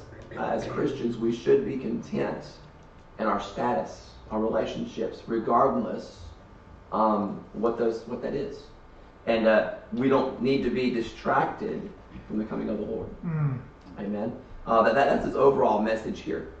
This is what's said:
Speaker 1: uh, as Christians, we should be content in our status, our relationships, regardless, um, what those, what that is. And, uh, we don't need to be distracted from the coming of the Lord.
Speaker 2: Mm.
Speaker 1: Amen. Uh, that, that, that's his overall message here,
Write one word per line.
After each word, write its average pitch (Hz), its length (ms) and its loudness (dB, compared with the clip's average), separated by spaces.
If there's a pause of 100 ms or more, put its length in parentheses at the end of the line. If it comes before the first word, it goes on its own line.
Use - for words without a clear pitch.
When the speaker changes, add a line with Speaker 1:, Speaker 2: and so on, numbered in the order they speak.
(360)
Speaker 1:
uh, 117 100 -6
as - 200 -2
Christians, - 500 -2
we 113 160 0
should 139 320 4
be - 140 -4
content - 680 -4 (760)
in 107 80 0
our 98 120 0
status, - 720 -4 (220)
our 110 80 -2
relationships, - 880 -2
regardless, 113 920 2 (720)
um, 101 520 2 (100)
what 110 240 0
those, 113 300 0
what 120 160 -6
that - 100 -4
is. - 300 -6 (640)
And, 113 180 4
uh, 110 300 6 (180)
we 127 160 2
don't 131 320 4
need 135 220 4
to 120 80 0
be 127 180 2
distracted - 1000 -2 (400)
from 107 120 -4
the 107 60 -2
coming - 220 -6
of 104 120 -4
the - 60 -6
Lord. - 220 -6 (160)
Speaker 2:
Mm. 147 360 0 (400)
Speaker 1:
Amen. 104 360 -4 (300)
Uh, 113 160 6
that, - 140 4
that, 139 120 6
that's - 180 2
his - 100 -2
overall - 460 6
message 110 400 -2
here, - 280 -6 (100)